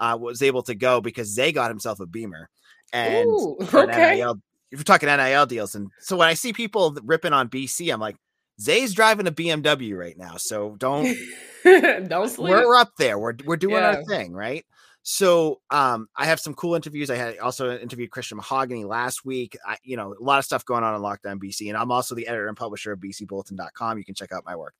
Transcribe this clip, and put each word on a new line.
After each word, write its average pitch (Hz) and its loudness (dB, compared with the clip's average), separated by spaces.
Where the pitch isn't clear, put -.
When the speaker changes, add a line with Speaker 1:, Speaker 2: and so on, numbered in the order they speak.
Speaker 1:
uh, 117 0
was 120 -4
able 127 2
to 123 -6
go 123 2
because 113 -6
Zay 123 0
got 123 -2
himself 107 -8
a 92 -10
Beamer. 87 -12
And 226 2
Speaker 2:
Ooh, 262 0
Speaker 1:
for 285 6
an - -2
Speaker 2:
okay. 330 4
Speaker 1:
N - 4
I - -2
L, 120 -4
if 135 -14
you're - -10
talking 151 4
N 143 4
I 131 2
L 139 4
deals, 107 -6
and 98 -10
so 190 -6
when 165 6
I 165 4
see 233 -6
people 196 0
ripping 160 0
on 131 4
B 131 -6
C, 170 -6
I'm 113 -2
like, 107 -8
"Zay's 190 2
driving 214 4
a - -2
B 165 -4
M 151 0
W 131 0
right 87 -12
now, 87 -16
so 107 -6
don't." 143 0
Speaker 2:
<laughs> - -
Don't 214 6
sleep. - -2
Speaker 1:
We're 233 6
up 240 6
there. 117 2
We're, 113 -4
we're 165 -2
doing 202 0
our - 4
Speaker 2:
Yeah. 147 -2
Speaker 1:
thing, 110 -4
right? 113 -8
So, 170 2
um, 127 2
I 135 -2
have 160 2
some 151 -10
cool 170 -4
interviews. 147 -6
I 120 -2
had 117 -6
also 123 -4
interviewed 120 -10
Christian 110 -12
Mahogany 123 -6
last 117 -4
week. 131 -8
I, 104 -8
you 127 -8
know, 101 -10
a 113 -14
lot 139 4
of 135 0
stuff 131 -4
going 120 -2
on 110 0
in 101 -6
Locked 101 -6
On 98 -8
B 98 -10
C, 107 -8
and 107 -6
I'm 120 -2
also 123 -2
the 117 -8
editor 113 -4
and 107 -10
publisher 107 -10
of 98 -10
B 98 -14
C 104 -14
bulletin 98 -10
dot 87 -12
com. 113 -6
You 95 -14
can 98 -16
check 95 -14
out 92 -10
my 87 -12
work 76 -14